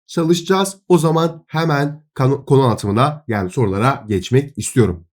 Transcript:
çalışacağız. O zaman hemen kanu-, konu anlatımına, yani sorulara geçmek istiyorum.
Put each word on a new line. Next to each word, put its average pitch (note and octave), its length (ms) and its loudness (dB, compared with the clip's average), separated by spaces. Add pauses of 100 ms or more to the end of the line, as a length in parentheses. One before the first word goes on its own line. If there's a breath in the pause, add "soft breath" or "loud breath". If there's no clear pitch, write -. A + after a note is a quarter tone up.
çalışacağız. F3 680 -2 (100)
O F3+ 100 4
zaman D#3+ 500 0
hemen D3+ 560 -2 (100)
kanu-, C3 320 -2
konu C3+ 160 4
anlatımına, A#2+ 680 0
yani G2+ 220 -2
sorulara A2 580 -2
geçmek A#2 500 -2
istiyorum. G#2 600 0